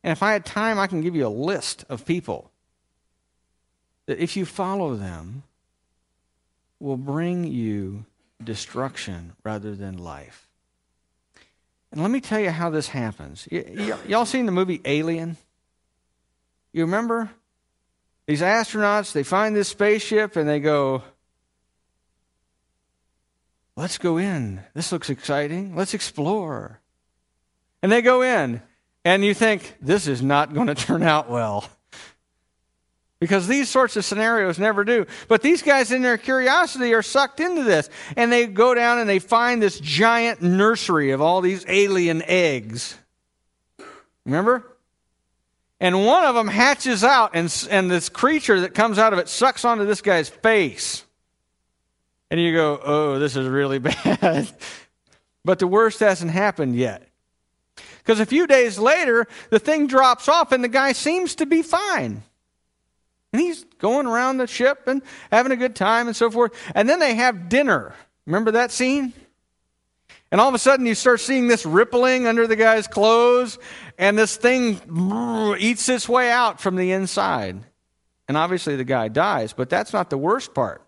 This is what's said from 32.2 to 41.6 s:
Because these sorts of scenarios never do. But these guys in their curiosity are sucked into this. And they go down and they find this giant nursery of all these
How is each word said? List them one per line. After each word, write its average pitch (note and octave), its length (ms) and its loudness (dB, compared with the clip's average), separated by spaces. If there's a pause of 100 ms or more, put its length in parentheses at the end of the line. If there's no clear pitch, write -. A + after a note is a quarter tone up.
Because F3+ 300 0
these C4+ 220 0
sorts C4 260 2
of G3+ 80 -4
scenarios G#3 540 -2
never G3+ 260 0
do. A3 220 0 (200)
But A3+ 140 4
these E4 220 2
guys C4+ 280 2
in B3+ 120 0
their A#3+ 160 2
curiosity C4 760 0
are A3+ 100 2
sucked - 380 -2
into E4+ 220 -2
this. F3 260 2 (260)
And A#3 160 2
they A#3+ 160 2
go A3+ 280 4
down A#3+ 240 2
and A3+ 100 -2
they G3 120 2
find A#3+ 420 2
this G3+ 180 0
giant A3+ 640 2
nursery F3+ 680 2
of C3+ 100 0
all F3 180 2
these F#3 260 -2